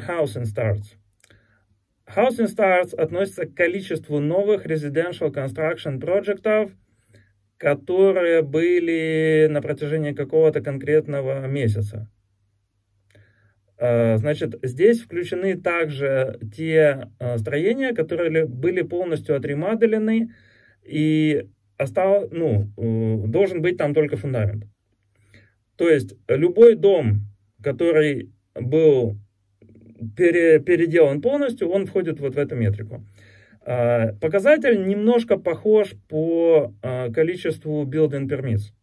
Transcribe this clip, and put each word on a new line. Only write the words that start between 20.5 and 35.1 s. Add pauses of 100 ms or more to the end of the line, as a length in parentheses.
и (300)
остал-,
ну,
э,
должен
быть
там
только
фундамент. (1120)
То
есть (120)
любой
дом, (340)
который (220)
был (1000)
пере-,
переделан
полностью,
он
входит
вот
в
эту
метрику. (600)
Э,
показатель
немножко